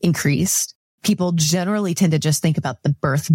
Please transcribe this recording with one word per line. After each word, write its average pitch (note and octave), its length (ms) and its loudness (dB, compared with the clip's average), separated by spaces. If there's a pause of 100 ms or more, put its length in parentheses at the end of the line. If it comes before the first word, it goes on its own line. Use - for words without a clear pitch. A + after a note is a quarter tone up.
increased. - 720 0 (280)
People F3+ 300 0
generally F3 640 0
tend E3+ 180 2
to D#3 60 2
just D3+ 240 0
think D#3+ 160 0
about C3 240 -6
the D3 80 0
birth C#3+ 440 -2